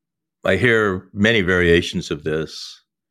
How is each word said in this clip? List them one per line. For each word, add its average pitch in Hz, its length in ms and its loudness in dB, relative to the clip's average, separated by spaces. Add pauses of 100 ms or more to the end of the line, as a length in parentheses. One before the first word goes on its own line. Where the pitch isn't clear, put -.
(440)
I 95 120 0
hear 107 580 0
many 107 280 2
variations 87 680 2
of 76 140 -8
this. - 580 -8 (300)